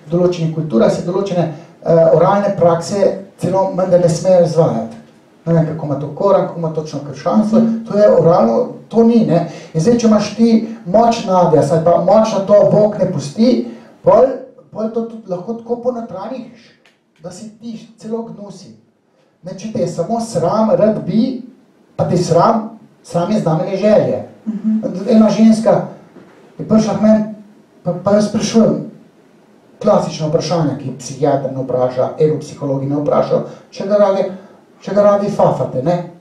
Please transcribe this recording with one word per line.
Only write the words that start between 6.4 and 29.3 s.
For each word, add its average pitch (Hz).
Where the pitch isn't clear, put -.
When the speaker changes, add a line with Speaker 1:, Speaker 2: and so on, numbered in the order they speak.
Speaker 1:
kako -
ima 160
točno 151
krščanstvo, 175
Speaker 2:
Mhm. -
Speaker 1:
to 196
je 208
oralno, 180
to 226
ni, 233
ne. 160
In 160
zdaj, 233
če 220
imaš 208
ti 226
močna 214
nadjaz 156
ali 160
pa 170
močno 202
to 202
Bog 208
ne 185
pusti, 226
pol, 208
pol 214
to 233
tudi 226
lahko 180
tako 233
ponotranjiš, 233
da 160
si 220
ti -
celo 226
gnusi. 185
Ne, 180
če 220
te -
je 170
samo 214
sram, 202
rad 202
bi, 226
pa 160
te 180
sram, 202
sram 175
je -
znamenje 180
želje. 185
Speaker 2:
Mhm. 220
Speaker 1:
Ena 220
ženska -
je 156
prišla 214
k -
meni, 214
pa, 175
pa 202
jo 214
sprašujem, -